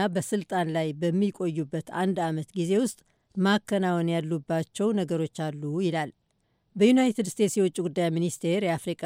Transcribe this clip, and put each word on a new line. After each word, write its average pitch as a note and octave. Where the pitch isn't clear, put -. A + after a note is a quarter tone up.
በስልጣን F#3
ላይ D#3+
በሚቆዩበት E3
አንድ F#3
ዓመት D#3+
ጊዜ F3
ውስጥ B3
ማከናወን F#3+
ያሉባቸው E3
ነገሮች E3
አሉ D3+
ይላል። E3
በዩናይትድ A#3
ስቴትስ G3
የውጭ F#3
ጉዳይ E3+
ሚኒስቴር E3+
የአፍሪቃ E3+